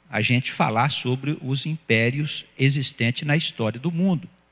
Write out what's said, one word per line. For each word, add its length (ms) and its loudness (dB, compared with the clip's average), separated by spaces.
a 120 -2
gente 300 0
falar 380 2
sobre 520 -4
os 240 -4
impérios 800 0
existentes 680 0
na 100 2
história 420 -2
do 140 -2
mundo, 340 0